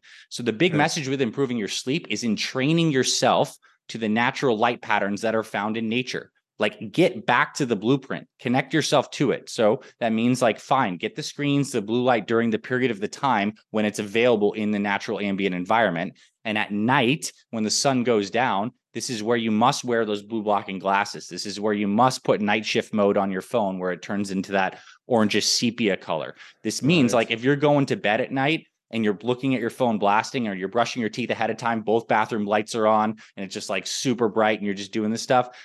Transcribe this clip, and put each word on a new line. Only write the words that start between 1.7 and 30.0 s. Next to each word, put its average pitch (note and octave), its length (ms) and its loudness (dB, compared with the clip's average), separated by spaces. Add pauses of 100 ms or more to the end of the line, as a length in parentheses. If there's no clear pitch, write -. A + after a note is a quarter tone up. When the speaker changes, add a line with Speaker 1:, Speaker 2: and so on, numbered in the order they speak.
Speaker 1:
is G#2+ 140 -6
in A2 120 0
training D#3 560 0
yourself B2 640 2 (340)
to A#2 100 -10
the A2 100 -2
natural A#2+ 480 2
light A#2 240 0
patterns G2+ 400 0
that A2 140 0
are A2 80 0
found G#2+ 340 -4
in A2+ 100 -4
nature. A#2 440 -4 (260)
Like, G#2+ 360 -2
get D3+ 320 2
back C3 300 2
to D3 100 -2
the A#2 100 0
blueprint, C3 520 -2 (120)
connect B2+ 340 -2
yourself C#3+ 380 2
to B2+ 200 0
it. - 180 -4
So A2 320 2 (180)
that A2+ 140 0
means, A#2+ 280 2
like, A2+ 160 2
fine, B2 380 0
get G#2+ 200 -6
the D#3 60 -10
screens, C#3+ 500 -2
the A#2+ 100 -2
blue A2+ 200 -2
light B2 260 2
during A#2 220 2
the G#2+ 80 0
period B2 340 -2
of G2 100 -8
the G#2 80 -4
time G#2+ 440 0 (180)
when G#2+ 140 0
it's G#2 140 -2
available G#2+ 540 2
in G#2+ 180 -4
the G#2 80 -2
natural G2+ 400 -2
ambient G2 340 -2
environment. F2+ 600 0 (320)
And G#2+ 120 -2
at G2+ 140 -4
night, B2 640 0 (160)
when A2 160 -4
the G2+ 60 -2
sun C3 340 0
goes G#2+ 240 2
down, A2+ 420 -2 (220)
this A#2 160 -8
is A2 120 -6
where A#2 140 0
you A2+ 160 0
must A#2 320 2
wear A#2 220 0
those G#2 160 -2
blue G#2 220 -6
blocking G2+ 360 -2
glasses. G2 480 -2
This F2+ 180 -10
is G2+ 140 -10
where G#2+ 140 0
you G#2 160 0
must B2 340 2
put G2+ 160 2
night G#2+ 260 0
shift - 280 -4
mode G2+ 240 4
on G2 140 0
your F#2 100 -4
phone, G2 360 -2
where F2+ 140 -4
it F2 120 -8
turns G2+ 280 -6
into F#2+ 220 -4
that F#2+ 260 0 (300)
orangish G#2+ 340 4
sepia A2+ 540 0
color. D2+ 380 -6 (280)
This G#2+ 180 -4
means, C3+ 300 4
Speaker 2:
Right. C3 100 4
Speaker 1:
like, A#2 100 0
if A2+ 120 -4
you're C#3+ 140 2
going C#3+ 300 4
to A#2+ 100 -2
bed G#2 240 0
at - 100 -6
night C#3 360 -2 (240)
and A2+ 120 -2
you're G#2 200 2
looking B2 320 0
at A2 40 0
your A2+ 120 -4
phone A#2 260 0
blasting, G#2+ 500 0